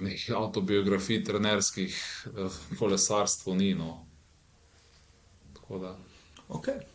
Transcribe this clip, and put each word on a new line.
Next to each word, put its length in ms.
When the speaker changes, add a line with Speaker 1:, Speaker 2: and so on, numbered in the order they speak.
Speaker 1:
nekih 340
avtobiografij 880
trenerskih, 720
eh, 340
kolesarstvu 760
ni, 180
no. 320
Tako 260
da. 180
Speaker 2:
Okej, 300